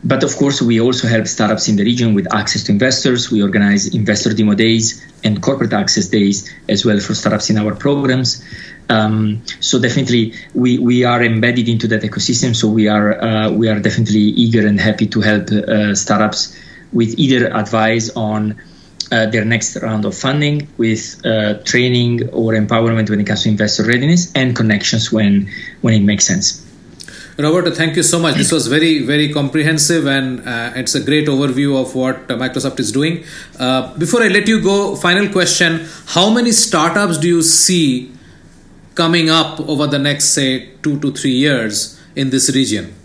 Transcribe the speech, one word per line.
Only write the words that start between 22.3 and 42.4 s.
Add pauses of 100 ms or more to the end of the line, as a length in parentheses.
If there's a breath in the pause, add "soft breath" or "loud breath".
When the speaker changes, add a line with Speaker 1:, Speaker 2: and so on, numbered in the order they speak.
Speaker 1:
or
empowerment
when
it
comes
to
investor
readiness
and
connections
when, (320 loud breath)
when
it
makes
sense. (720 loud breath)
Speaker 2:
Roberto,
thank
you
so
much.
This
was
very,
very
comprehensive,
and,
uh,
it's
a
great
overview
of
what, (140)
uh,
Microsoft
is
doing. (340 loud breath)
Uh,
before
I
let
you
go,
final
question. (220 loud breath)
How
many
startups
do
you
see (840 loud breath)
coming
up
over
the
next,
say, (100)
two
to
three
years (160 loud breath)
in
this